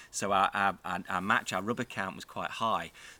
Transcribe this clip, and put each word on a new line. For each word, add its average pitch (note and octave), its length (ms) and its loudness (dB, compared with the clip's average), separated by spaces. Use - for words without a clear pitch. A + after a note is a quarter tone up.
So G2+ 220 0
our, G2 220 6
our, G2 300 2
our, F#2 240 -2
our F#2+ 120 0
match, G#2 320 2
our F#2+ 100 0
rubber A#2 220 -2
count F#2+ 320 -4
was F#2+ 80 -12
quite - 260 -6
high. F#2+ 400 -2